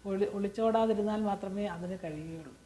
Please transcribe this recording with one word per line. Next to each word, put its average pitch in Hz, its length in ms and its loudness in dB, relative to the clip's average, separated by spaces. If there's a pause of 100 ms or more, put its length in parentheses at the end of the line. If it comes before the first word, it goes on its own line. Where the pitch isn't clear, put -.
ഒളി-, 196 220 2
ഒളിച്ചോടാതിരുന്നാൽ 214 920 2
മാത്രമേ 196 460 -2
അതിന് 180 380 -6
കഴിയുകയുള്ളൂ. 156 480 -8 (140)